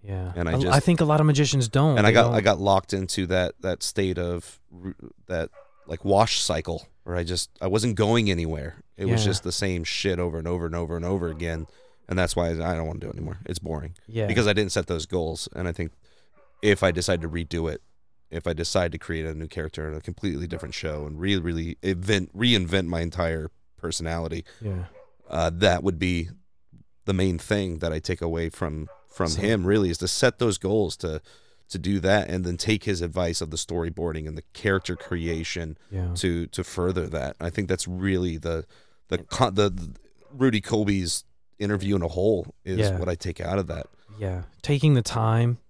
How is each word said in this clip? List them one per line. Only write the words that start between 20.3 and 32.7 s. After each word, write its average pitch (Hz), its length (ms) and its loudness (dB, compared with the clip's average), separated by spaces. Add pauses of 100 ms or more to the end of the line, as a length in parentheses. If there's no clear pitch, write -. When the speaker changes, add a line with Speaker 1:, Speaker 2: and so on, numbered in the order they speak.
Speaker 2:
different - 280 -8
show 76 300 -6
and 76 140 -10
really, 98 220 2
really 82 400 -4
invent, 95 560 0
reinvent 95 500 2
my 85 140 0
entire 82 500 -2 (260)
personality, 82 680 -4 (160)
Speaker 1:
Yeah. 92 260 -4 (440)
Speaker 2:
uh, 85 240 2
that 87 280 4
would 90 160 0
be 87 320 0 (760)
the 101 80 0
main 92 240 2
thing 92 420 -2
that 80 140 -2
I 78 60 -2
take 87 220 -4
away 82 280 -2
from, 78 400 -6 (180)
from 90 220 -2
Speaker 1:
So 78 120 -2
Speaker 2:
him, 101 260 2
really, 101 220 4
is 85 100 -2
to 92 80 -2
set - 320 2
those 110 180 2
goals, 95 400 0
to, 78 240 -6 (480)
to - 100 -8
do 98 200 0
that, 95 300 4
and 92 140 -2
then 87 140 -4
take 110 280 0